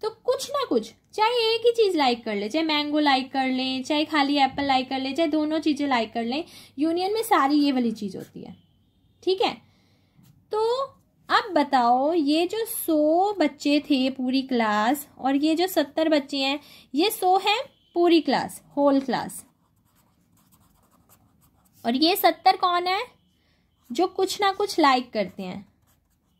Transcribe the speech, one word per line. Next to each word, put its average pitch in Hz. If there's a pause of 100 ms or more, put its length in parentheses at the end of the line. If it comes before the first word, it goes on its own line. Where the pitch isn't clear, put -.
तो 440 (140)
कुछ 539
ना 554
कुछ, 226 (200)
चाहे 453
एक 453
ही 480
चीज़ 415
लाइक 247
कर 214
ले, 202
चाहे 311
मैंगो 294
लाइक 269
कर 262
ले, 262
चाहे 302
खाली 285
एप्पल 269
लाइक 262
कर 269
ले, 262
चाहे 330
दोनों 302
चीज़ें 294
लाइक 233
कर 233
लें, 269 (340)
यूनियन 349
में 440
सारी 302
ये 285
वाली 247
चीज़ 208
होती -
है। - (680)
ठीक 381
है, 302 (960)
तो 427 (680)
अब 440
बताओ, 269
ये 320
जो 440
सौ 320
बच्चे 294
थे 269
पूरी 262
क्लास 226 (120)
और 277
ये 302
जो 339
सत्तर 320
बच्चे 285
हैं, 269 (360)
ये 349
सौ 370
हैं 403 (360)
पूरी 349
क्लास, 240 (140)
होल 285
क्लास। - (2500)
और 240
ये 320
सत्तर 381
कौन 359
है? 370 (880)
जो 247
कुछ 370
ना 392
कुछ 403
लाइक 262
करते 196
हैं, 190 (760)